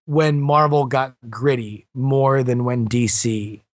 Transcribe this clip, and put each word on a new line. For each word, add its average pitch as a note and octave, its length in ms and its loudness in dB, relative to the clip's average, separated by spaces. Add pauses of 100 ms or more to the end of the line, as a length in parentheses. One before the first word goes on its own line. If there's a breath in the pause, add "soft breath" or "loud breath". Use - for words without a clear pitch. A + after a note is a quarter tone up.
when D3+ 360 2
Marvel D3 440 2
got C3 300 -2 (140)
gritty A2+ 640 -4
more C3+ 500 2
than B2 200 0
when B2 220 -2
D A#2 220 0
C G#2+ 560 -4 (120)